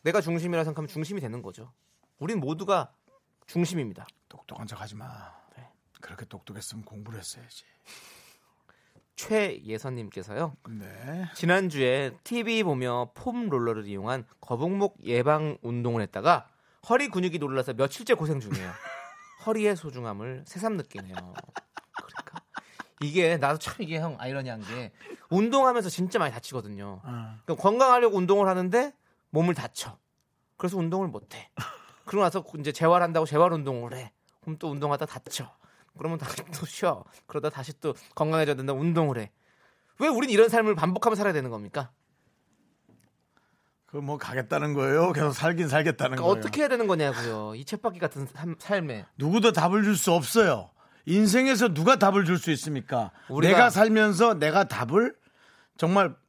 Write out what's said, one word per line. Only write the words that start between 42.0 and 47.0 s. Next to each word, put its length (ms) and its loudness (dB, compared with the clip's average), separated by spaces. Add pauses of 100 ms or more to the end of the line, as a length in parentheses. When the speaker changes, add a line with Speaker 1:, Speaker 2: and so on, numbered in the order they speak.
Speaker 2:
그 140 -12
뭐 160 -6
가겠다는 560 -2
거예요? 400 4
계속 200 0
살긴 340 0
살겠다는 480 0
Speaker 1:
그러니까 80 -4
Speaker 2:
거예요? 160 4
Speaker 1:
어떻게 220 -4
해야 60 2
되는 200 0
거냐고요. 640 -2